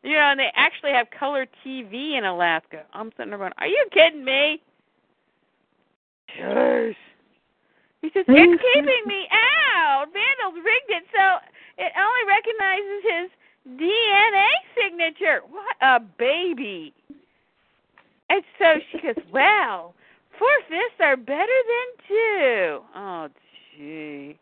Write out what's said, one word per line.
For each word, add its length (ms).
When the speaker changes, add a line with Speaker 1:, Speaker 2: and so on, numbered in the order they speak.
Speaker 1:
You 100
know, 180
and 80
they 160
actually 380
have 160
color 280
T 180
V 340
in 80
Alaska. 680
I'm 240
sitting 140
there 80
going, 200
"Are 80
you 260
kidding 320
me?" 380
Jeez. 560
He 120
says, 140
"It's 20
Speaker 2:
Mm-hmm. 240
Speaker 1:
keeping 320
me 260
out. 800
Vandals 520
rigged 260
it 220
so 260
it 200
only 300
recognizes 760
his 760
D 60
N 500
A 160
signature." 600
What 300
a 200
baby. 960
And 140
so 160
she 80
goes, 240
<laughs> 80
"Well, 640
four 100
fists 320
are 160
better 420
than 340
two." 720
Oh, 340
gee. 640